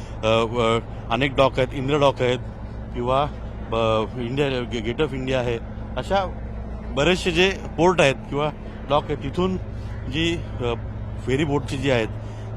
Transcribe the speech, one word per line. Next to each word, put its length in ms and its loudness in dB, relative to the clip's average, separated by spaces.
अ, 40 4
अ, 520 4
अनेक 260 2
डॉक 240 6
आहेत, 140 4
इंदिरा 240 0
डॉक 240 4
आहेत 180 2
किंवा, 280 2
अ, 320 4
इंडिया 300 0
गे-, 340 -2
गेट 180 -2
ऑफ 120 -2
इंडिया 260 0
आहे, 400 -4
अशा 280 0
बरेचसे 420 2
जे 180 4
पोर्ट 240 6
आहेत 140 6
किंवा 200 0
डॉक 140 2
आहेत 140 -4
तिथून 400 -2
जी, 260 0
अ, 140 0
फेरी 160 2
बोटची 340 0
जी 140 2
आहेत 160 4